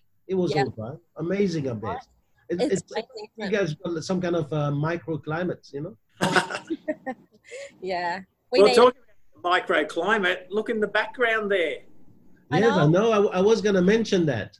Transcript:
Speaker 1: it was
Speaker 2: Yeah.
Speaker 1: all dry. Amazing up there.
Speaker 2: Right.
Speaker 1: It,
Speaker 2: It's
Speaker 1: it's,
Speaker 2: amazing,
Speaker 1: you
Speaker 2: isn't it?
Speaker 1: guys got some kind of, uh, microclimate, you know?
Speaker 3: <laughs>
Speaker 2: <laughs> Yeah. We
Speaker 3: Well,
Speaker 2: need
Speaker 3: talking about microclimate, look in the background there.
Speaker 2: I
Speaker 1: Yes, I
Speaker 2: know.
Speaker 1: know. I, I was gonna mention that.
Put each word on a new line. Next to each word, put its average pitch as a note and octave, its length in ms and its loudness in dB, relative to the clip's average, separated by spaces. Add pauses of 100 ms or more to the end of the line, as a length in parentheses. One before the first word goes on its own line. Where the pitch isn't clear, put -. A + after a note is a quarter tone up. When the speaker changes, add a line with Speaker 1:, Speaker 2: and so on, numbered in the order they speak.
(260)
Speaker 1:
it F#3 80 -6
was F3 180 0
Speaker 2:
Yeah. D3 120 2
Speaker 1:
all A#2 60 -6
dry. A2+ 240 -10 (300)
Amazing E3+ 460 -2
up A2 100 -6
there. G#2+ 100 -6
Speaker 2:
Right. B3 160 -8 (440)
Speaker 1:
It, F3 100 -4
Speaker 2:
It's C4 120 0 (100)
Speaker 1:
it's, - 100 -18
Speaker 2:
amazing, - 160 -8 (280)
Speaker 1:
you G#3+ 80 -8
Speaker 2:
isn't F#3+ 100 -4
it? - 40 0
Speaker 1:
guys E3 160 -2
got E3+ 360 -8
some F#3 100 0
kind F3 220 -2
of, D3+ 100 -6
uh, D3 200 -2 (160)
microclimate, E3 840 -6
you C#3 120 -8
know? G#3 100 -12 (260)
Speaker 3:
<laughs> C4 920 -4 (260)
Speaker 2:
<laughs> C#5 400 -18
Yeah. F3 340 -4 (380)
We B3+ 80 2
Speaker 3:
Well, G#3 80 8
Speaker 2:
need B3 60 2
Speaker 3:
talking B3 260 6 (380)
about F3 140 -2 (160)
microclimate, F3+ 720 0 (100)
look G#3+ 180 -4
in A3+ 120 -2
the G#3 80 -2 (120)
background A3 520 -2
there. D#3+ 260 -2 (720)
Speaker 2:
I - 80 2
Speaker 1:
Yes, A3 140 6
I D3+ 140 4
Speaker 2:
know. F#3 260 4
Speaker 1:
know. G3+ 200 4
I, F3+ 60 -2
I - 20 2
was G#3 200 4
gonna F#3+ 220 2 (140)
mention G3+ 300 2
that. A#2 340 -2